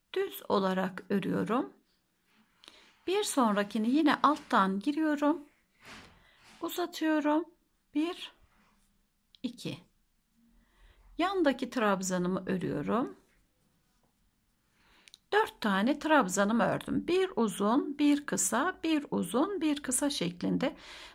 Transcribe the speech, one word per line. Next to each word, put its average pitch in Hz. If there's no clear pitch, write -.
düz 381
olarak 185
örüyorum. 196
Bir 403
sonrakini 214
yine 294
alttan 208
giriyorum. 294
Uzatıyorum. 320
Bir, 339
iki. -
Yandaki 311
trabzanımı 185
örüyorum. 196
Dört -
tane 214
trabzanımı 214
ördüm. 156
Bir 370
uzun, 226
bir 294
kısa, 302
bir 311
uzun, 247
bir 294
kısa 277
şeklinde 180